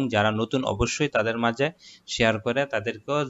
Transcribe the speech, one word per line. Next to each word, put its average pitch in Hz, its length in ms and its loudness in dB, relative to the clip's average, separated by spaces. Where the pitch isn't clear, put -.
যারা 110 220 2
নতুন 113 340 -2
অবশ্যই 117 520 0
তাদের 113 220 0
মাঝে 117 280 0
শেয়ার 113 320 2
করে 120 260 0
তাদেরকেও 113 520 -4